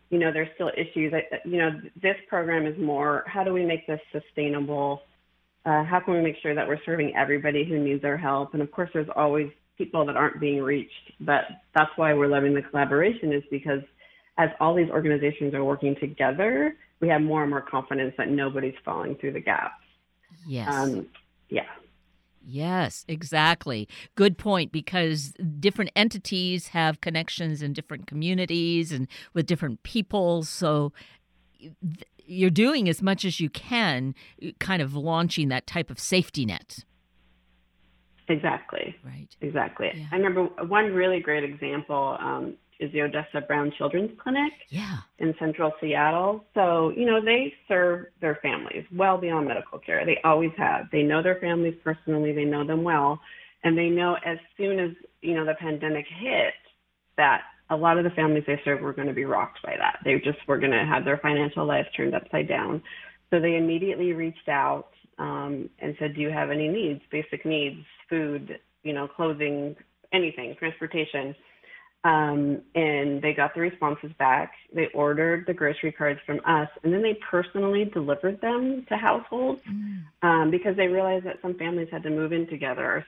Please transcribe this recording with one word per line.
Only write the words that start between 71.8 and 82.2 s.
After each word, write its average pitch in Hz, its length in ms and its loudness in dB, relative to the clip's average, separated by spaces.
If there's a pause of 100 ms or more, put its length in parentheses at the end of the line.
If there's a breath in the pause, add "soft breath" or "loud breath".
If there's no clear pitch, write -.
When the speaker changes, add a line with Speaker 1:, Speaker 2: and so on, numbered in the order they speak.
Speaker 1:
Um, 147 580 4 (140)
and 143 440 0
they 151 140 0
got 147 200 0
the 170 60 -4
responses 156 600 -2
back. 135 340 2 (180)
They 160 220 0
ordered 160 520 2
the 185 60 0
grocery 151 380 -2
cards 147 340 -2
from 147 220 -4
us, 151 220 4 (140)
and 165 100 2
then 196 100 2
they 220 120 2
personally 196 720 0
delivered 175 540 -2
them 254 480 -2
to 214 80 -2
households, 233 680 0
Speaker 2:
Mm. 202 400 -8 (180)
Speaker 1:
um, 160 300 6
because 185 240 0
they 190 100 4
realized 185 400 2
that - 160 -10
some 180 120 -2
families 170 360 -4
had 156 140 -8
to 156 60 -2
move 156 220 0